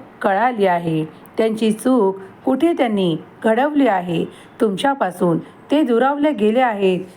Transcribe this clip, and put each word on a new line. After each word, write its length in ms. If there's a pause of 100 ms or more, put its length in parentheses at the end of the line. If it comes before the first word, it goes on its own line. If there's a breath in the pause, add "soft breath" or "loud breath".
(220)
कळाली 440
आहे. 580 (140)
त्यांची 340
चूक 440 (300 loud breath)
कुठे 280
त्यांनी 440 (260)
घडवली 440
आहे, 380 (360 loud breath)
तुमच्यापासून 760 (340 loud breath)
ते 120
दुरावले 480
गेले 280
आहेत. 400 (180 loud breath)